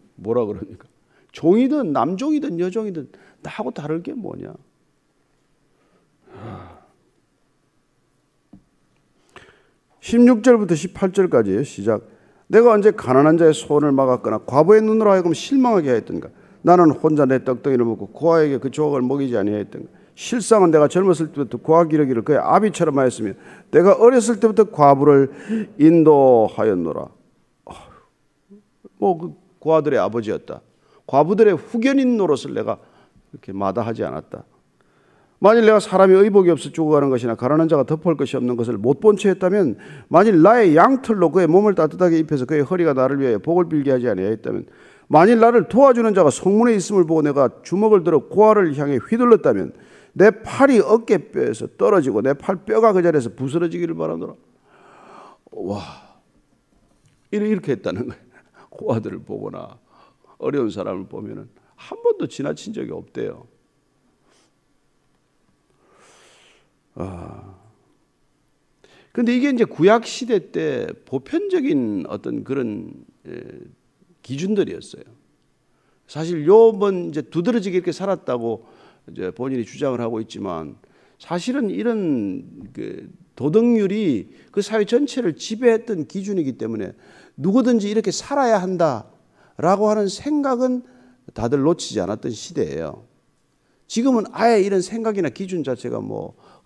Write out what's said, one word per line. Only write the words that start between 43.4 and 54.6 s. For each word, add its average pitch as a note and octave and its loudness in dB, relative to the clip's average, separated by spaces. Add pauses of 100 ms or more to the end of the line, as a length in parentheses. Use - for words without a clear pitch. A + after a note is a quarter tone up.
빌게 C#3+ -2
하지 B2 0
아니하였다면, G2+ -4 (420)
만일 F#3+ 4
나를 A#3 4
도와주는 A#3 4
자가 F3 4
성문에 A3 2
있음을 F#3+ 0
보고 D#3+ 0
내가 C#3 0
주먹을 G3+ 0
들어 D#3 0
고아를 G#3 2
향해 C#3+ -2
휘둘렀다면 D#3 2 (380)
내 G#3 4
팔이 B3+ 2
어깨뼈에서 D3 -2
떨어지고 D3 2
내 C3 0
팔뼈가 G#3+ 0
그 F#3 2
자리에서 D3+ 0
부스러지기를 E3 -6
바라노라. E3 -8 (1160)